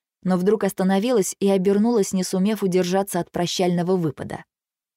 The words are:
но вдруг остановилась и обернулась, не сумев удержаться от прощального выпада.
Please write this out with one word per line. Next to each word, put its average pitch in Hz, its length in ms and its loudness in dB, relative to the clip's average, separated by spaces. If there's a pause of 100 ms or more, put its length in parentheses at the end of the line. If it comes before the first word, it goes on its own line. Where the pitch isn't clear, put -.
(220)
но 185 140 0
вдруг 202 280 0
остановилась 196 720 0
и 196 100 2
обернулась, 196 640 2
не 185 120 -2
сумев 202 380 -2
удержаться 185 580 0
от - 100 -8
прощального 175 640 0
выпада. - 480 -6 (520)